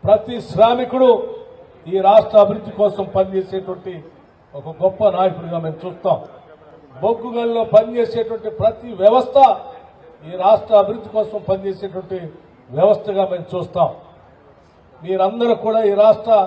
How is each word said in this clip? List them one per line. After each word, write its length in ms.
ప్రతి 300
శ్రామికుడు 580
ఈ 40
రాష్ట్ర 360
అభివృద్ధి 360
కోసం 240
పనిచేసేటువంటి 800
ఒక 160
గొప్ప 360
నాయకుడిగా 500
మేము 180
చూస్తాం. 340
బొగ్గు 340
గనిలో 260
పనిచేసేటువంటి 800
ప్రతి 320
వ్యవస్థ 360
ఈ 20
రాష్ట్ర 400
అభివృద్ధి 340
కోసం 240
పనిచేసేటువంటి 680
వ్యవస్థగా 540
మేము 200
చూస్తాం. 380
మీరందరూ 500
కూడా 160
ఈ 100
రాష్ట్ర 320